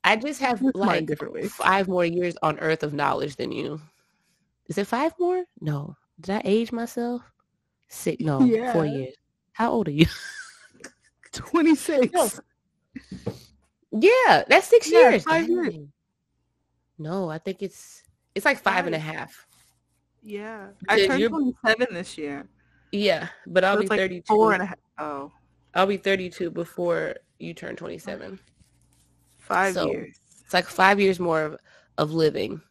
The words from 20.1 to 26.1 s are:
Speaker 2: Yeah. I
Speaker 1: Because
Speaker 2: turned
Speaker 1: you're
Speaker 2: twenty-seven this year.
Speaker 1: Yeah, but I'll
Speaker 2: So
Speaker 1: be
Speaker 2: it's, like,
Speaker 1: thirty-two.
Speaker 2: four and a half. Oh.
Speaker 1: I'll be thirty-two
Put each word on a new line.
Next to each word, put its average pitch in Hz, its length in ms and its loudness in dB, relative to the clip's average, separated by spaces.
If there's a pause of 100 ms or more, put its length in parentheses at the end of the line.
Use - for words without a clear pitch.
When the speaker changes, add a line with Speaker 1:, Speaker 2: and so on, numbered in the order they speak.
Speaker 2:
Yeah. 208 460 -14 (200)
I 208 80 4
Speaker 1:
Because 196 120 4
Speaker 2:
turned 262 120 0
Speaker 1:
you're 226 100 2
Speaker 2:
twenty-seven 247 640 0
this 175 240 -10
year. 143 320 -10 (440)
Speaker 1:
Yeah, 180 360 0 (180)
but 180 180 2
I'll 196 100 4
Speaker 2:
So 214 60 2
Speaker 1:
be 202 40 0
Speaker 2:
it's, 190 60 -4
like, 208 100 2
Speaker 1:
thirty-two. 185 240 -4 (100)
Speaker 2:
four 214 200 6
and 185 80 -2
a 202 40 -4
half. 180 120 -12 (200)
Oh. 147 340 -10 (420)
Speaker 1:
I'll 185 120 4
be 196 100 -2
thirty-two 185 540 -4